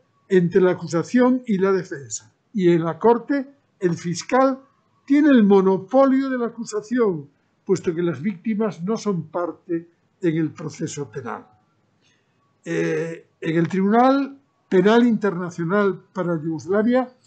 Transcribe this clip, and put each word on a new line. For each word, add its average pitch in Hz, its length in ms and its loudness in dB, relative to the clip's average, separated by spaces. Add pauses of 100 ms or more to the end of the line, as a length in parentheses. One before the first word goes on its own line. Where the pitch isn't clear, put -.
(280)
entre 185 320 2
la 180 120 4
acusación 175 760 0
y 196 120 -2
la 190 140 2
defensa. 160 600 -8 (200)
Y 180 180 2
en 170 140 2
la 160 140 -6
corte, 240 500 0 (320)
el 170 160 -2
fiscal 254 640 -2 (440)
tiene 294 260 2
el 247 140 6
monopolio 202 840 2
de 254 80 -4
la 240 80 -4
acusación, 214 840 -4 (360)
puesto 185 300 -2
que 170 80 -4
las 165 180 -4
víctimas 202 640 -6
no 214 140 -4
son 185 320 -6
parte 170 600 -8 (320)
en 160 160 -2
el 156 140 -2
proceso 143 600 -12
penal. 107 360 -12 (1160)
Eh, 165 640 -4 (140)
en 160 160 0
el 170 120 2
Tribunal 247 680 2 (300)
Penal 214 380 6
Internacional 185 960 -2 (100)
para 175 300 -4
Yugoslavia 208 680 0 (160)